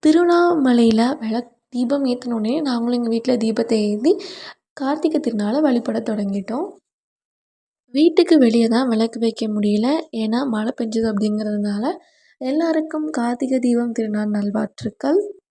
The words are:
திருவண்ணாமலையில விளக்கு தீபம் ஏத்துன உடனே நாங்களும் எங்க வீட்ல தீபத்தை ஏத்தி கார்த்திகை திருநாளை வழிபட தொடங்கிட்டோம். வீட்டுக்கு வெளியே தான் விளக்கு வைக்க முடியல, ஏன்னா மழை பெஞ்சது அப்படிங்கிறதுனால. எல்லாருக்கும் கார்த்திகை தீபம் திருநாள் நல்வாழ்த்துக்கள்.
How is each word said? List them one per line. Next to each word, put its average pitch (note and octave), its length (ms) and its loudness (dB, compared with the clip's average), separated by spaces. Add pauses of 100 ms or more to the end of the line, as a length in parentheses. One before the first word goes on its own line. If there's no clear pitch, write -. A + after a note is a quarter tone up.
திருவண்ணாமலையில D4+ 1120 4
விளக்கு A3+ 380 -6 (120)
தீபம் B3+ 360 -2
ஏத்துன B3 280 -4
உடனே A#3 280 -2
நாங்களும் A#3+ 360 -2
எங்க A#3+ 120 -2
வீட்ல A#3 280 0
தீபத்தை A3+ 360 0
ஏத்தி G#3+ 460 2 (540)
கார்த்திகை D4+ 480 -2
திருநாளை A3+ 400 -2
வழிபட A#3 400 0
தொடங்கிட்டோம். G#3 680 -4 (1160)
வீட்டுக்கு D#4+ 520 4
வெளியே A#3 300 6
தான் B3 200 2
விளக்கு A3+ 320 0
வைக்க A3+ 260 -2
முடியல, G#3+ 540 0 (120)
ஏன்னா A3+ 360 -2
மழை A3 240 -2 (100)
பெஞ்சது A3+ 300 -2
அப்படிங்கிறதுனால. G#3 800 -2 (460)
எல்லாருக்கும் D#4 720 -2
கார்த்திகை B3 480 -2
தீபம் A#3+ 340 0
திருநாள் G#3+ 360 -2
நல்வாழ்த்துக்கள். G#3+ 1040 -2 (160)